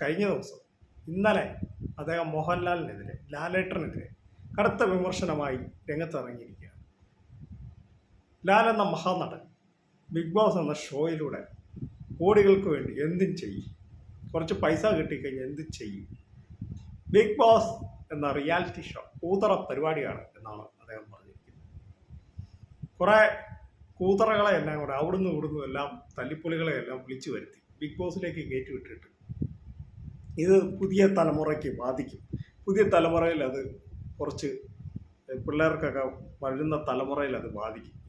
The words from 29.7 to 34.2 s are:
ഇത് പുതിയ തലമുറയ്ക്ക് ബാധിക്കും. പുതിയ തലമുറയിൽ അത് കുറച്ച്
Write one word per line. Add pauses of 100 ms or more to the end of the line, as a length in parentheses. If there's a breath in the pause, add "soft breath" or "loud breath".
ഇത് (240)
പുതിയ (100)
തലമുറയ്ക്ക് (120)
ബാധിക്കും. (440 loud breath)
പുതിയ (100)
തലമുറയിൽ
അത് (600)
കുറച്ച് (1000)